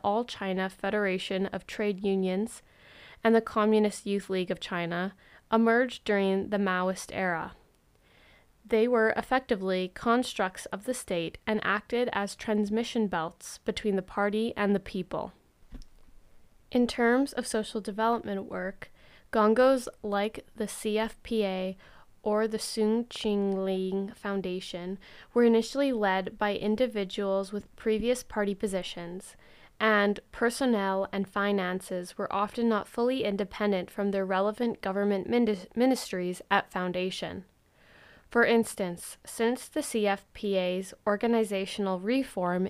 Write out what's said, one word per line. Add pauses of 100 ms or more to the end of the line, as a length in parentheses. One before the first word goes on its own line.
All
China
Federation
of
Trade
Unions (640)
and
the
Communist
Youth
League
of
China, (360)
emerged
during
the
Maoist
era. (1080)
They
were
effectively
constructs
of
the
state
and
acted
as
transmission
belts
between
the
party
and
the
people. (1400)
In
terms
of
social
development
work, (420)
gongos (140)
like (120)
the
C
F
P
A (460)
or
the
Sun
Qingling
Foundation (360)
were
initially
led
by
individuals
with
previous
party
positions, (420)
and (140)
personnel
and
finances
were
often
not
fully
independent
from
their
relevant
government
mini-, (180)
ministries (100)
at
foundation. (880)
For
instance,
since
the
C
F
P
A's (120)
organizational
reform